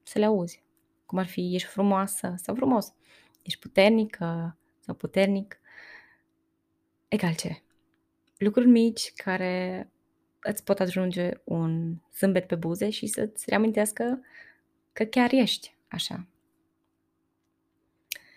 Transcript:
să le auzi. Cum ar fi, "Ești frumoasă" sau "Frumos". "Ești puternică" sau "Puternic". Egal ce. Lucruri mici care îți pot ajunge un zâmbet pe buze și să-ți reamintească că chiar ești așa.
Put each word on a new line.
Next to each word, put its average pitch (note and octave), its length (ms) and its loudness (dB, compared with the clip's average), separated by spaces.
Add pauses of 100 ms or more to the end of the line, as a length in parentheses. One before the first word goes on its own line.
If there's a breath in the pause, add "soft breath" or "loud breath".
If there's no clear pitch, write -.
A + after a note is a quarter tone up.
să - 160 -6
le G#3 60 4
auzi. G3 380 0 (420)
Cum F3+ 120 -4
ar F#3 100 -2
fi, F3+ 280 -4
"Ești F3+ 120 -4
frumoasă" G3 680 0
sau G3 180 -6
"Frumos". C4 380 0 (480 soft breath)
"Ești - 180 -10
puternică" F#3+ 1000 0 (220)
sau - 160 -12
"Puternic". G3 640 -2 (1500 loud breath)
Egal F3+ 280 0
ce. D#3+ 260 -8 (760)
Lucruri G#3+ 300 4
mici A#3 480 6
care F#3 720 -4 (500)
îți - 240 -6
pot G3 160 0
ajunge F3+ 520 -2 (120)
un E3 520 -2 (220)
zâmbet F#3 300 2
pe - 80 -2
buze E3+ 340 -2
și G#3+ 180 -6
să-ți - 420 -6
reamintească A3 720 0 (720 loud breath)
că - 100 -2
chiar A#3+ 280 2
ești - 440 0 (120)
așa. - 400 -8 (2000 loud breath)